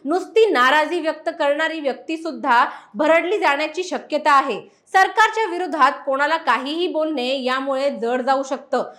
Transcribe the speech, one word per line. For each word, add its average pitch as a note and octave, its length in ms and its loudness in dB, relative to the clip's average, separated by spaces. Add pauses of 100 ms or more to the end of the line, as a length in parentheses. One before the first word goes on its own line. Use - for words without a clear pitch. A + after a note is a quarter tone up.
नुसती F4+ 460 2
नाराजी D4+ 500 2
व्यक्त D#4 280 -4 (100)
करणारी D#4 420 0
व्यक्ती C#4 360 -4
सुद्धा C4+ 480 2 (300)
भरडली E4 440 2
जाण्याची D#4 440 -2
शक्यता D4 500 -2
आहे. C#4 280 2 (320)
सरकारच्या G#4+ 580 4
विरोधात D#4 420 0 (140)
कोणाला C#4+ 300 0
काहीही C#4+ 520 -2
बोलणे D4+ 480 -4
यामुळे C4+ 560 -2
जड A#3 280 -4
जाऊ C4+ 220 0
शकतं. B3+ 560 -6